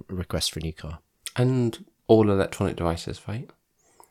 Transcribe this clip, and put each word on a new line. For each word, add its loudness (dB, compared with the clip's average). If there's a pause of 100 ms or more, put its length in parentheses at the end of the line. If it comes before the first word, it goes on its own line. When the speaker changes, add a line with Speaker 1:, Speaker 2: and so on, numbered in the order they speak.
(120)
Speaker 1:
request -4
for -8
a -6
new -4
car. -12 (380)
Speaker 2:
And 2 (240)
all 6
electronic 2
devices, -4
right? -8 (640)